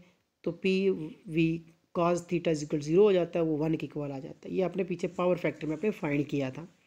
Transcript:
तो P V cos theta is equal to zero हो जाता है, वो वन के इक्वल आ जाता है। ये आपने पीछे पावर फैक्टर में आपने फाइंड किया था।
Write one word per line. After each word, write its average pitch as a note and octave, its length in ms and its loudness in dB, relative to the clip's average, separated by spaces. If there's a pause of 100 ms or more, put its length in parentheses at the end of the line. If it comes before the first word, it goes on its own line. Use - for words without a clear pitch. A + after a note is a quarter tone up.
(440)
तो E3+ 220 -6
P F#3+ 100 4 (540)
V E3 180 4 (480)
cos F3 300 2
theta E3+ 300 0
is D3 80 -4
equal D3+ 160 -2
to C#3+ 80 -6
zero E3 120 4
हो G#3 140 8
जाता F3 260 0
है, E3 60 2
वो D#3 120 0
वन D#3+ 180 0
के D#3 100 -6
इक्वल C#3+ 260 -8
आ C3+ 80 -8
जाता - 300 -14
है। F3 60 -6
ये F#3 80 0
आपने F3+ 200 -2
पीछे F3+ 240 -4
पावर F3+ 300 2
फैक्टर D#3 300 -4
में D3+ 80 -2
आपने G#3+ 160 -2
फाइंड D3 360 0
किया C3+ 240 -4
था। D3 160 -14 (200)